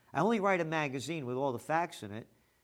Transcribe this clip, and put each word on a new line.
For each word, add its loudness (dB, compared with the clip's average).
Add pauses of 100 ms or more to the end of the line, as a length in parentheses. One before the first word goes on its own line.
(120)
I 0
only 4
write 4
a 2
magazine -2
with -2
all 0
the -4
facts -2
in -10
it -10 (380)